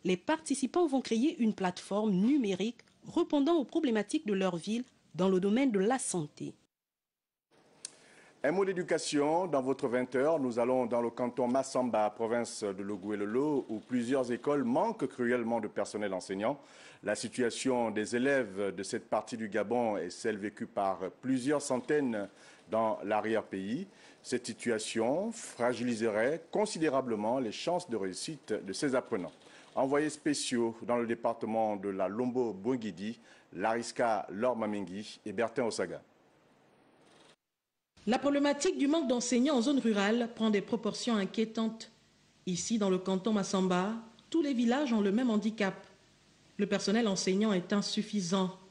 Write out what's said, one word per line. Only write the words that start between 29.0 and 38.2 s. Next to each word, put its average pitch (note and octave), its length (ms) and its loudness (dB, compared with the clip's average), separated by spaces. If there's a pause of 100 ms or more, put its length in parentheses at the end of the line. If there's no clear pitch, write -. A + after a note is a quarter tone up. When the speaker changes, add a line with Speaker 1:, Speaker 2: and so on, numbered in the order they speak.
Speaker 2:
Envoyés C#3+ 340 2
spéciaux A#2+ 760 -2
dans A#2 140 0
le A#2+ 100 0
département A2+ 720 0
de G2 120 -6
la F#2+ 200 0
Lombo-Bouengidi, A2 1120 -2 (360)
Lariska A2+ 760 0
Lormamengi G#2 960 -4
et G#2+ 60 -8
Bertin A2+ 320 -2
Osaga. F#2 360 -4 (2000)
Speaker 3:
La A3+ 120 0
problématique C#4+ 600 2